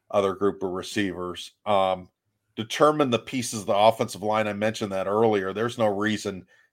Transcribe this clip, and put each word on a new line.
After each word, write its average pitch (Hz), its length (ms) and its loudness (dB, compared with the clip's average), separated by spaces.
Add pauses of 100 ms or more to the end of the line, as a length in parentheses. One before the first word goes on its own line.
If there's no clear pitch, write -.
(120)
other 98 220 2
group 98 300 0
of 95 80 -4
receivers. 90 800 -6 (120)
Um, 95 440 0 (460)
determine 147 540 2
the 117 100 2
pieces 117 420 -6
of 87 60 -8
the 104 80 2
offensive 107 480 2
line. 107 240 0
I 104 60 -4
mentioned 107 380 -2
that 95 160 -2
earlier. 104 460 2
There's 120 240 -4
no 113 100 2
reason 101 580 -2 (280)